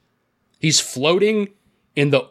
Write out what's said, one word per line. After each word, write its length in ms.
he's 200
floating 680
in 140
the 220